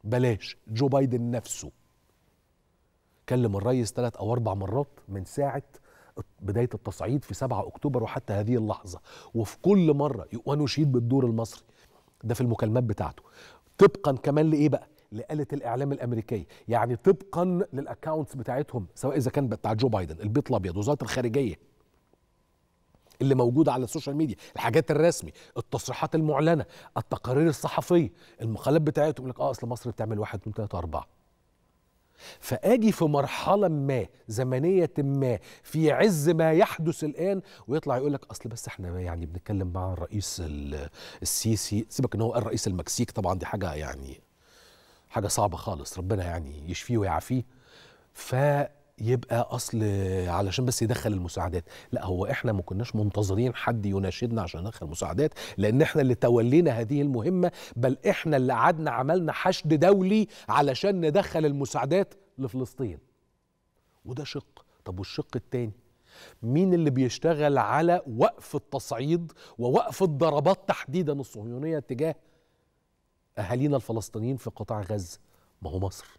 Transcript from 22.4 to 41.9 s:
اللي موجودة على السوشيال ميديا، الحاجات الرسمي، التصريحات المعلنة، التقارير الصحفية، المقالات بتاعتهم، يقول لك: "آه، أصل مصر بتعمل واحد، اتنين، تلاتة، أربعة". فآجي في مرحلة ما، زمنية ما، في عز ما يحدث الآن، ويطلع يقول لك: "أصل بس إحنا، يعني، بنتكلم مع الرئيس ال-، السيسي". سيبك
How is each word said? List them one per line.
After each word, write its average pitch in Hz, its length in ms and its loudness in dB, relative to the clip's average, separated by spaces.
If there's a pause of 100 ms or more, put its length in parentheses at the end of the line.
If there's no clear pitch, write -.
اللي 135 140 4
موجودة 127 380 4
على 127 100 -2
السوشيال 139 320 -6
ميديا، 147 200 0 (200)
الحاجات 120 360 2
الرسمي، 147 400 2 (260)
التصريحات - 580 -6
المعلنة، 156 500 2 (320)
التقارير 139 500 0
الصحفية، 160 640 0 (300)
المقالات 123 400 2
بتاعتهم، 151 460 0
يقول - 20 -8
لك: 120 100 -12
"آه، 135 120 0
أصل 123 160 -8
مصر 120 220 -6
بتعمل 110 300 -4
واحد، 104 200 -6
اتنين، 107 140 -10
تلاتة، 101 240 -6
أربعة". 82 280 -6 (1300)
فآجي 214 520 2
في 165 140 2
مرحلة 151 640 2
ما، 139 380 0 (220)
زمنية 131 680 2
ما، 139 420 0 (240)
في 156 280 2
عز 165 380 4
ما 160 220 4
يحدث 160 520 2
الآن، 175 380 -2 (260)
ويطلع 139 300 0
يقول 143 160 0
لك: 131 120 -6
"أصل - 240 -12
بس - 180 -12
إحنا، 90 320 -8
يعني، 85 260 -6
بنتكلم 92 480 -4
مع 92 200 -4
الرئيس 90 520 -6
ال-، 73 440 -8 (320)
السيسي". 107 680 -2
سيبك - 260 -2